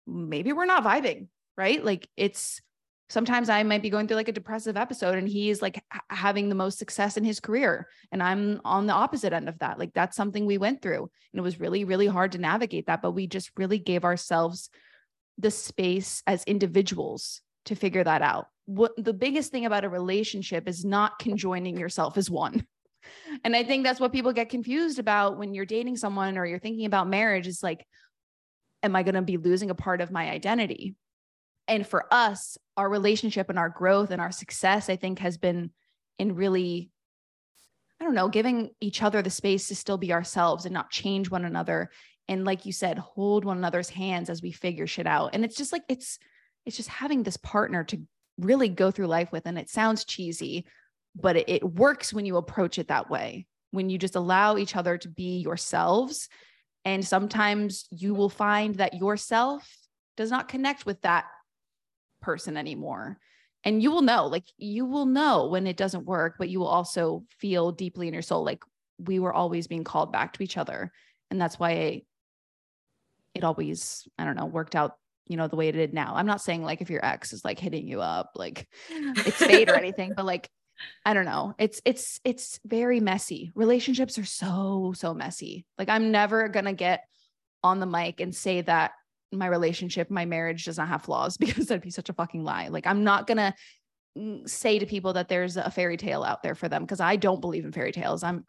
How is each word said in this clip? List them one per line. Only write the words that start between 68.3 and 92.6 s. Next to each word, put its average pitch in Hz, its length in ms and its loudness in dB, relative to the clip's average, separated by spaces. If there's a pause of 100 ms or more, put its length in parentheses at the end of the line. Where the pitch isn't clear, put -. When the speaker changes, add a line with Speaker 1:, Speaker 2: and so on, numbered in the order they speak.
Speaker 1:
like, 151 200 -6 (340)
we 185 220 -2
were 180 140 0
always 170 340 0
being 165 160 -4
called 156 280 0
back 113 220 -2
to - 100 -6
each 185 140 -6
other. - 340 -6 (380)
And 190 100 -4
that's 170 200 -2
why 165 440 0 (1300)
it 180 100 -6
always, 160 640 -4 (100)
I 165 80 -4
don't 147 100 -2
know, 156 100 -4
worked 160 300 -6
out, 147 220 0 (300)
you 170 100 -6
know, 160 100 0
the 160 80 -6
way 160 120 2
it 151 60 0
did 156 200 0
now. 156 220 -4
I'm 185 100 0
not 202 160 0
saying, 170 220 -2
like, 160 180 -4
if 175 80 -10
your 160 160 -2
ex - 280 -4
is, 104 120 -10
like, - 140 -4
hitting 170 280 -6
you 101 140 -6
up, 87 340 -4
like, - 320 -10 (220)
it's 285 480 -2
fate 370 320 10
or - 60 8
Speaker 2:
<laughs> - 0 -
Speaker 1:
anything, 185 400 0
but, 190 100 -2
like, 180 240 -2 (560)
I 214 80 4
don't 190 120 4
know. 165 340 -2
It's, 214 260 0
it's, - 380 0
it's - 420 -4
very 233 340 2
messy. 190 540 -2
Relationships 247 640 2
are 208 80 -4
so, 190 720 -2
so 165 180 -4
messy. - 520 -10 (120)
Like, 190 120 -4
I'm 220 220 2
never 214 360 4
gonna 196 260 0
get 180 320 0 (580)
on 185 160 6
the 190 60 -2
mic 170 340 -2
and 160 140 -4
say 180 280 0
that 165 320 2 (380)
my 190 140 -2
relationship, 175 640 0
my 180 160 -2
marriage 165 400 -4
does 165 120 -8
not 160 100 -2
have 156 160 -2
flaws 135 340 -2
<laughs> - 0 -
because - 300 0
that'd 185 160 -2
be 180 60 -12
such - 200 -10
a 180 40 -6
fucking 170 300 -4
lie. 90 260 -4